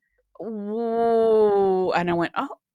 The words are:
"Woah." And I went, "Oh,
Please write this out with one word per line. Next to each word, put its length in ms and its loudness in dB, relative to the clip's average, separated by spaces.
"Woah." 1500 0
And 140 0
I 40 0
went, 220 -2
"Oh, 220 -6